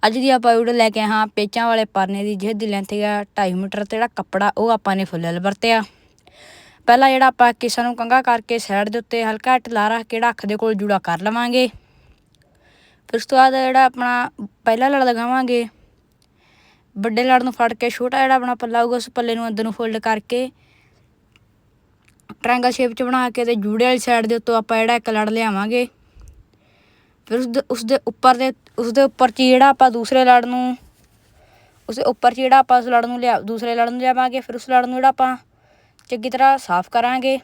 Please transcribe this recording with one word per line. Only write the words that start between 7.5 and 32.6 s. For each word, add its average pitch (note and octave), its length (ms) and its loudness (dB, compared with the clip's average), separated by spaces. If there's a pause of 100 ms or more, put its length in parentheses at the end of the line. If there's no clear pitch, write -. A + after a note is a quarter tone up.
ਕਿਸਾਂ A#3+ 240 -4
ਨੂੰ A#3+ 120 -4
ਕੰਘਾ A#3+ 260 0
ਕਰਕੇ A#3+ 360 -2
ਸਾਈਡ G#3 300 -4
ਦੇ A3 100 -6
ਉੱਤੇ A#3 260 -6
ਹਲਕਾ A3 340 0
ਢਿੱਲਾ A3+ 300 -2
ਰੱਖ A3+ 180 -4
ਕੇ A#3 100 -8
ਜਿਹੜਾ A#3 140 0
ਅੱਖ - 160 -10
ਦੇ G#3 100 -4
ਕੋਲ A3 180 -2
ਜੂੜਾ G3+ 240 -2
ਕਰ E3+ 240 -4
ਲਵਾਂਗੇ। A#3+ 440 0
ਫਿਰ - 1500 -16
ਉਸ A#3 100 -4
ਤੋਂ C4 120 2
ਬਾਅਦ C4 160 6
ਜਿਹੜਾ C4 300 2
ਆਪਣਾ B3 460 -2 (340)
ਪਹਿਲਾ A#3 240 2
ਲੜ C#4 160 2
ਲਗਾਵਾਂਗੇ, A#3+ 640 -2 (1300)
ਵੱਡੇ A3+ 260 -2
ਲੜ B3+ 180 4
ਨੂੰ B3 100 -4
ਫੜ A#3 220 -2
ਕੇ A#3+ 160 -4
ਛੋਟਾ B3+ 320 -2
ਜਿਹੜਾ C4 120 2
ਆਪਣਾ B3 200 0
ਪੱਲਾ A#3 280 -2
ਹੋਊਗਾ A#3+ 140 -2
ਉਸ A#3+ 140 -8
ਪੱਲੇ A#3 240 -4
ਨੂੰ A#3 140 -6
ਅੰਦਰ A3 160 -4
ਨੂੰ A3 80 -6
ਫੋਲਡ A3 260 -6
ਕਰਕੇ A#3+ 520 -4 (1900)
ਟ੍ਰਾਇੰਗਲ B3 280 2
ਸ਼ੇਪ B3 220 -2
'ਚ A3+ 100 -6
ਬਣਾ B3+ 280 0
ਕੇ A#3+ 140 -4
ਤੇ A#3+ 100 0
ਜੂੜੇ G#3+ 300 0
ਵਾਲੀ B3+ 140 2
ਸਾਈਡ A3+ 280 0
ਦੇ A3+ 80 0
ਉੱਤੋਂ A#3 220 -2
ਆਪਾਂ A3+ 220 -2
ਜਿਹੜਾ A3+ 160 2
ਇੱਕ A#3 160 -4
ਲੜ G#3+ 200 0
ਲਿਆਵਾਂਗੇ। A3 580 -2 (1400)
ਫਿਰ A3+ 120 -2
ਉਸਦੇ, B3+ 220 -2 (100)
ਉਸਦੇ A#3+ 360 -2
ਉੱਪਰ B3 300 2
ਦੇ, C4 160 -2 (260)
ਉਸਦੇ A#3 240 0
ਉੱਪਰ B3+ 280 2
'ਚ A3 60 -16
ਜਿਹੜਾ B3+ 320 6
ਆਪਾਂ C4 220 4
ਦੂਸਰੇ A#3+ 340 2
ਲੜ B3 200 6
ਨੂੰ, B3+ 320 -4 (1120)
ਉਸਦੇ A3+ 140 -6
ਉੱਪਰ A#3+ 300 0
'ਚ A#3 40 -10
ਜਿਹੜਾ C4 220 4
ਆਪਾਂ B3+ 200 4